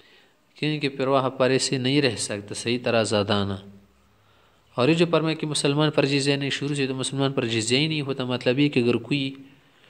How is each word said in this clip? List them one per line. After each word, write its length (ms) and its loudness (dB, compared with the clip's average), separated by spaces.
کیونکہ 300 -2
پھر 180 -4
وہاں 220 2
پر 200 2
ایسے 280 0
نہیں 240 2
رہ 140 2
سکتا 400 -8
صحیح 280 -2
طرح 200 4
زادانہ۔ 500 0
اور 120 2
یہ 60 6
جو 180 2
فرمایا 240 2
کہ 120 -6
مسلمان 440 0
پر 140 2
جزیہ 300 0
نہیں، 140 -4
شروع 260 -4
سے 120 -2
تو 80 -4
مسلمان 380 -2
پر 120 -2
جزیہ 320 0
ہی 100 2
نہیں 140 -2
ہوتا۔ 240 -6
مطلب 340 0
یہ 100 4
کہ 100 0
اگر 160 4
کوئی 380 -2